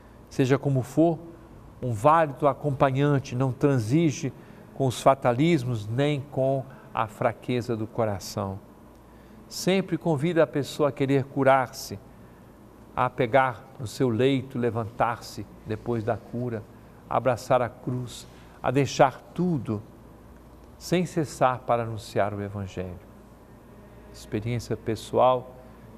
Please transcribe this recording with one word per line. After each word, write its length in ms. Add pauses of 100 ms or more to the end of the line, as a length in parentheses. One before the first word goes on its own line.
(280)
Seja 300
como 240
for, 360 (600)
um 120
válido 560
acompanhante 840
não 180
transige 800 (420)
com 120
os 140
fatalismos 880
nem 340
com 440 (280)
a 140
fraqueza 680
do 100
coração. 720 (880)
Sempre 480
convida 460
a 40
pessoa 420
a 40
querer 320
curar-se, 720 (960)
a 140
pegar 560 (140)
no 80
seu 220
leito, 500
levantar-se 880 (200)
depois 360
da 140
cura, 460 (460)
abraçar 540
a 60
cruz, 580 (360)
a 80
deixar 500 (140)
tudo, 480 (920)
sem 300
cessar 540
para 240
anunciar 500
o 80
Evangelho. 560 (1120)
Experiência 640
pessoal, 800 (440)